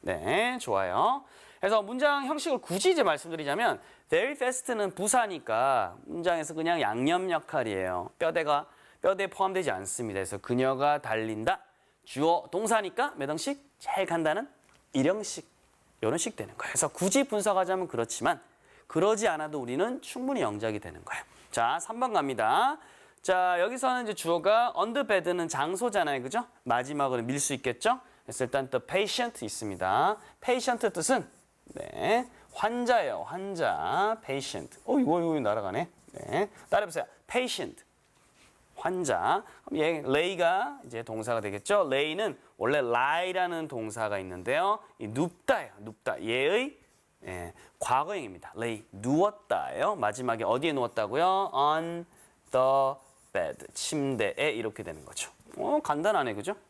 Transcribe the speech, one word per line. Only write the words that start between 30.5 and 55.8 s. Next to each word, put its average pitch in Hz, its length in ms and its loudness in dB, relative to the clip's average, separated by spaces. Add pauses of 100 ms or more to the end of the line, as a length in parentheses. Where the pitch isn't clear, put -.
뜻은, 180 380 0 (460)
네, 208 560 -2 (240)
환자예요. 220 720 0
환자, 170 1000 0
patient. 135 600 -8
어, 262 140 2
이거, 165 220 4
이거 160 180 0
날아가네. 107 500 -2 (220)
네, 190 380 -4 (200)
따라해보세요. 185 360 0 (200)
patient. - 580 -4 (920)
환자. 165 680 0 (220)
그럼 - 160 -2
얘, 160 180 2
lay가 180 840 2
이제 117 180 -10
동사가 113 380 -2
되겠죠? 104 460 0
lay는 156 500 0 (200)
원래 139 240 2
lie라는 165 840 0
동사가 110 520 -4
있는데요. 123 600 -2 (200)
이 107 80 -8
눕다예요. 156 720 -2
눕다. 107 440 -6
얘의, 151 540 2 (480)
예, 90 280 -10 (260)
과거형입니다. 135 800 -4
lay, 113 340 -4
누웠다예요. 123 1040 0
마지막에 113 480 -2
어디에 139 300 0
누웠다고요? 135 800 0
On 160 520 0 (460)
the 135 420 4 (380)
bed, - 420 -4
침대에 135 800 0
이렇게 110 320 -6
되는 78 220 -12
거죠. - 260 -10 (260)
어, - 260 0